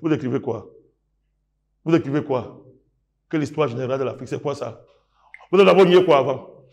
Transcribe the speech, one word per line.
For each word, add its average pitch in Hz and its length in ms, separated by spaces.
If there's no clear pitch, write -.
Vous 156 120
écrivez 131 260
quoi ? - 300
Vous 160 120
écrivez 143 280
quoi ? 123 400
Que 160 100
l'histoire 147 300
générale 127 300
de 135 60
l'Afrique, 123 240
c'est 135 140
quoi 143 120
ça ? - 320
Vous 175 60
avez 196 80
d'abord 185 200
nié 180 200
quoi 151 120
avant ? 131 300